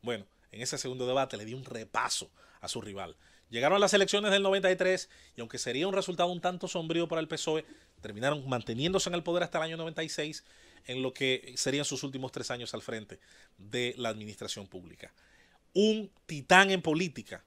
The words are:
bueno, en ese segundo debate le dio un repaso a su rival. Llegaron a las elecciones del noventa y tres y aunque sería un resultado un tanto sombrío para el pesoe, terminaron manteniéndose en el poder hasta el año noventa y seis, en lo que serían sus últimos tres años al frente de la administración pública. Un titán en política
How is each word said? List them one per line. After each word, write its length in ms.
bueno, 240
en 100
ese 180
segundo 260
debate 320
le 80
dio 100
un 100
repaso 680
a 60
su 140
rival. 340
Llegaron 260
a 40
las 140
elecciones 380
del 120
noventa 280
y 40
tres 340
y 60
aunque 160
sería 300
un 60
resultado 380
un 100
tanto 260
sombrío 400
para 140
el 60
pesoe, 380
terminaron 480
manteniéndose 600
en 60
el 80
poder 200
hasta 140
el 80
año 120
noventa 260
y 60
seis, 360
en 180
lo 100
que 440
serían 280
sus 180
últimos 280
tres 180
años 240
al 80
frente 380
de 400
la 120
administración 580
pública. 460
Un 360
titán 460
en 100
política 640